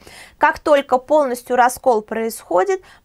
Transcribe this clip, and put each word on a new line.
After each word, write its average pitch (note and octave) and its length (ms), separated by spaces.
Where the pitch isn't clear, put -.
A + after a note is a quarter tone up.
Как - 220
только C#4 400
полностью B3+ 560
раскол B3 480
происходит, E4 800